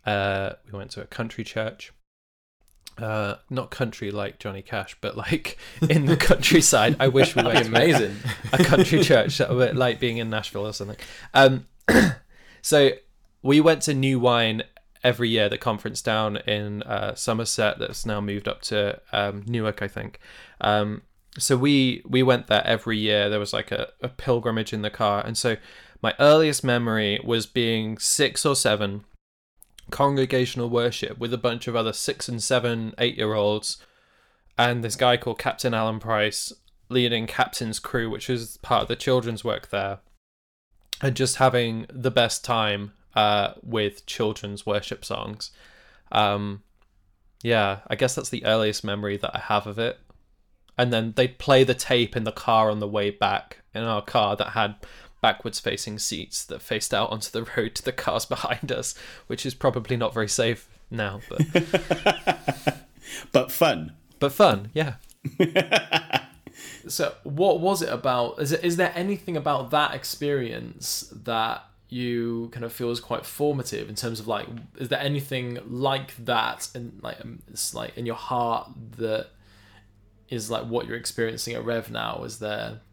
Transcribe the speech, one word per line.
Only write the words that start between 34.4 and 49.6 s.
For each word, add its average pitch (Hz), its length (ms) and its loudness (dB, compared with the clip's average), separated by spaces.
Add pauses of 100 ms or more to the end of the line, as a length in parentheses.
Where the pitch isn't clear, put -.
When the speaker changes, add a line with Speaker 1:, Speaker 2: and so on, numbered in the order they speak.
Speaker 1:
and 120 240 2
this 113 140 -4
guy 123 200 4
called 117 220 -4
Captain - 340 -2
Alan 110 260 -2
Price 107 540 -2 (360)
leading 120 380 0
Captain's 113 520 -2
Crew, 113 320 -4
which 110 180 -8
is 117 300 -4
part 107 240 0
of 107 60 -4
the - 80 -2
children's 117 480 0
work 107 260 -4
there, 98 280 -4 (1040)
and 135 140 0
just 127 220 0
having 120 520 2
the 127 220 -2
best 120 340 2
time, 104 480 -2 (220)
uh, 104 380 4 (100)
with 107 440 -4
children's 104 600 -4
worship 104 380 -4
songs. 107 460 -8 (600)
Um, 101 500 0 (800)
yeah, 104 440 2
I - 80 -4
guess 127 200 0
that's - 160 -6
the 123 140 -8
earliest 110 400 2
memory 101 340 -4
that - 160 -6
I - 40 -4
have 104 280 -2